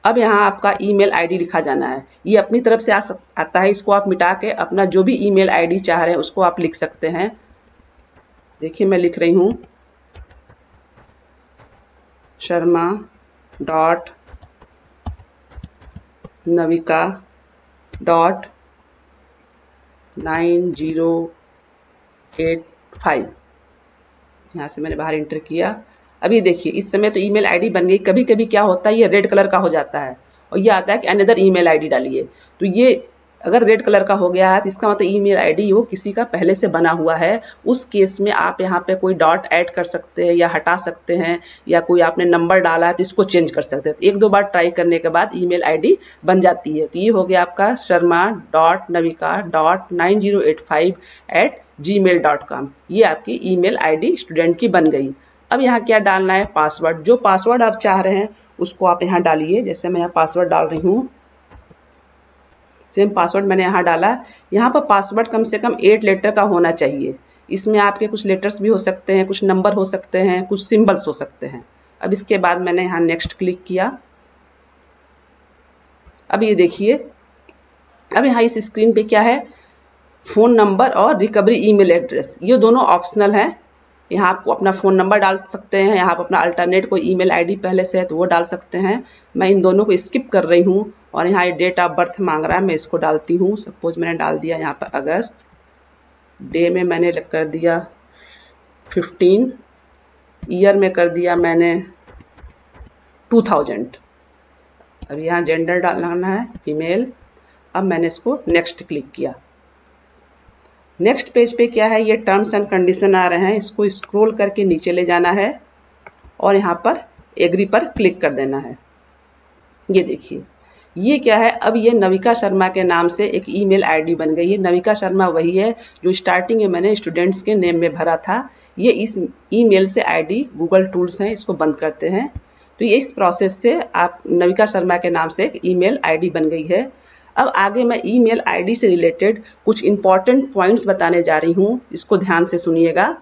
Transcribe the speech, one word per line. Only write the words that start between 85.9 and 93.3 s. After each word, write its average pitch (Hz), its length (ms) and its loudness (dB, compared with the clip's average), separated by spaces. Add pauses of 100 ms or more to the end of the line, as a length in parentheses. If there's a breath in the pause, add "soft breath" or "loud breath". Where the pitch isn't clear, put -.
यहाँ 185 160 2
आप 175 100 -2
अपना 175 180 -2
alternate 175 500 0
कोई 190 120 0 (100)
email 185 220 2
आईडी 170 240 0
पहले 185 280 -2
से 185 140 -4
है 180 80 -2
तो 156 100 -6
वो 175 80 0
डाल 170 200 0
सकते 175 340 -10
हैं। 196 240 -2 (320 loud breath)
मैं 185 160 0
इन 196 120 4
दोनों 185 220 2
को 202 120 2
skip 254 360 -6
कर 180 120 2
रही 175 180 4
हूँ 196 300 0 (220)
और 165 120 -2
यहाँ 185 200 2
ये 180 60 -2
date 180 280 -2
of 170 160 0
birth 175 240 -4
मांग 160 240 -2
रहा 165 120 -2
है, 190 80 0
मैं 180 100 0
इसको 156 220 -6
डालती 156 400 -2